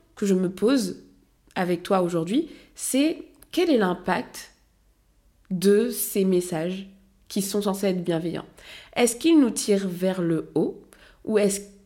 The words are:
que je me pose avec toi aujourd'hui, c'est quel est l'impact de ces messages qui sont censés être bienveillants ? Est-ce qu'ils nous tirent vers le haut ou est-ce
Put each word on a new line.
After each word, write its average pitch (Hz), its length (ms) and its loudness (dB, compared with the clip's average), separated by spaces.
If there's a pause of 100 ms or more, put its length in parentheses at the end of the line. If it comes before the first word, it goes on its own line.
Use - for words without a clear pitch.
(160)
que 214 100 -4
je 196 100 4
me 180 140 2
pose 208 540 0 (520)
avec 180 280 -2
toi 190 180 2
aujourd'hui, 175 460 0 (280)
c'est 302 480 -2 (280)
quel 349 180 0
est 269 80 4
l'impact 180 720 -2 (1000)
de 202 400 4
ces - 340 -2
messages 180 640 -2 (400)
qui - 140 -4
sont 202 220 -2
censés 196 240 -2
être 180 160 -2
bienveillants ? 165 420 -4 (500)
Est-ce 233 220 0
qu'ils 320 220 6
nous 240 100 6
tirent 196 380 0
vers 180 340 -2
le 165 340 0
haut - 280 -2 (400)
ou 214 140 0
est-ce 196 240 2 (240)